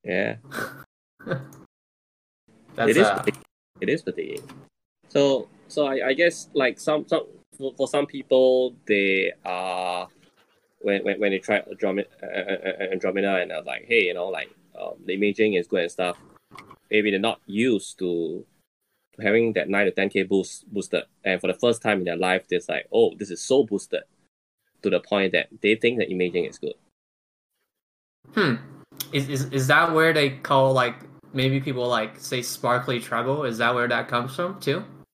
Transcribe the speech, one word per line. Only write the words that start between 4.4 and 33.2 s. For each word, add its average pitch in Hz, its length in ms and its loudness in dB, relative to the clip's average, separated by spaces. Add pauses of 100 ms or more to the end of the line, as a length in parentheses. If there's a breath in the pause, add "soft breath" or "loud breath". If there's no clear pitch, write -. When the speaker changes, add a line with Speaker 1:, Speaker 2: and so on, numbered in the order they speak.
Speaker 1:
So, 139 400 0 (180)
so 147 200 -2
I, 131 220 -2
I 135 40 0
guess, 165 400 0
like, 127 260 0
some, 151 280 -2
some, - 180 -2 (320)
for, 135 180 -8
for 135 120 -2
some 143 180 0
people, 127 680 4 (100)
they 95 480 2 (100)
are, 90 640 -4 (760)
when, 98 220 -2
when, 98 160 -2
when 101 120 2
they 95 80 -2
try 104 220 0
Androme-, 98 440 -4 (160)
uh, - 60 -14
uh, 95 420 -6 (140)
uh, 95 80 -4
Andromeda 95 460 -2
and 85 140 -2
are 78 120 -8
like, 64 240 -10
"Hey, 117 180 4
you 90 80 -2
know, 90 140 -4
like, 87 260 -8 (260)
um, 87 140 -10 (100)
the 95 120 -4
imaging 104 380 2
is 87 120 0
good 95 160 -2
and 82 100 -4
stuff," 90 260 -4 (720)
maybe 107 180 4
they're 98 100 2
not 107 280 -2
used 107 500 -2
to 85 480 -4 (760)
having 110 340 2
that - 140 0
nine 101 180 2
to - 60 4
ten 98 180 0
K 98 120 0
boost, 95 500 -2
boosted. - 340 -4 (180)
And 92 180 0
for 95 60 -2
the 92 100 -2
first 120 240 2
time 104 180 2
in 90 40 -2
their 87 140 -2
life, 92 340 0
it's 87 180 -2
like, - 240 -4
"Oh, 110 240 4
this 95 140 -8
is 85 100 -10
so 131 220 4
boosted," 101 400 -4 (800)
to 98 80 0
the 90 80 2
point 95 320 0
that 87 160 0 (140)
they 104 120 4
think 120 240 2
the 104 100 0
imaging 90 380 -2
is - 140 -14
good. - 160 -8 (1600)
Speaker 2:
Hmm. 156 200 2 (560)
Is, 135 180 -2
is, 135 160 -2
is 135 220 0
that 160 260 4
where 160 200 4
they 143 180 4
call, 135 420 2
like, 123 220 2 (380)
maybe 135 260 0
people, 127 280 -2
like, 110 320 -2
say 127 220 -6
sparkly 123 580 -2
treble? 123 440 -2